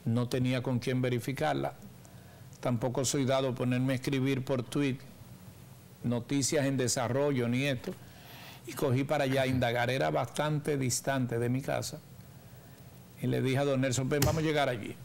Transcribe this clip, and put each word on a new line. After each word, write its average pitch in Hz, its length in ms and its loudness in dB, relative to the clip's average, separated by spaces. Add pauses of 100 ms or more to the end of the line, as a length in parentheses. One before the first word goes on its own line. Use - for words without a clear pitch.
No 120 240 2
tenía 127 340 2
con 127 160 0
quién 127 220 0
verificarla. 135 720 0 (840)
Tampoco 123 460 0
soy 143 180 2
dado 135 240 4
a 127 60 0
ponerme 131 400 2
a - 20 0
escribir 131 480 0
por 131 180 0
tweet 135 360 0 (1040)
noticias 131 640 2
en 139 100 2
desarrollo 127 720 2
ni 127 160 2
esto. 139 280 -2 (760)
Y - 80 -10
cogí 139 300 4
para 147 200 2
allá 135 180 4
a 131 40 4
indagar. 120 420 2
Era 143 220 2
bastante 147 680 0
distante 127 600 0
de 120 100 2
mi 131 140 0
casa. - 360 -2 (1200)
Y 127 40 0
le 127 140 2
dije 131 160 2
a 143 80 2
don 135 160 2
Nelson, 131 280 2
"Ven, 147 120 2
vamos 156 220 4
a 151 40 2
llegar 147 220 4
allí". 123 260 -4 (100)